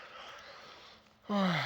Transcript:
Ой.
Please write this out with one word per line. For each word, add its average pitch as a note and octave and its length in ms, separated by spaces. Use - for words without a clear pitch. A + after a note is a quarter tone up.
Ой. G3+ 200